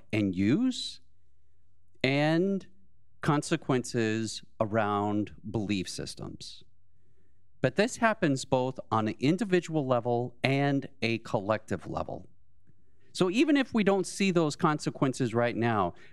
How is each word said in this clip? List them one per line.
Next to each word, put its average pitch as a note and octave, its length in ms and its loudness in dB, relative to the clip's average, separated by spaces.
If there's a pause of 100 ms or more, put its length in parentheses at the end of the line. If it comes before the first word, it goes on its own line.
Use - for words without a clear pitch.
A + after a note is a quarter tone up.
(140)
and G2+ 220 0
use, E3+ 640 0 (1040)
and D#3+ 640 0 (540)
consequences A#2+ 1200 0 (180)
around G#2 680 0 (180)
belief G2+ 400 -2
systems. - 760 -12 (1000)
But E3 160 2
this G#3 200 2
happens F#3 480 2
both C3 340 0 (120)
on A2 160 2
an G#2+ 120 -4
individual E3+ 680 0
level A#2+ 560 0
and C#3 420 2 (160)
a A2+ 180 0
collective G#2 680 -2
level. - 420 -8 (840)
So F#3 200 2
even C#4+ 260 4
if C4+ 160 0
we A3 100 4
don't F#3+ 220 4
see - 240 0
those E3 260 2
consequences C#3+ 800 0
right A#2+ 220 2
now, G#2+ 400 2 (180)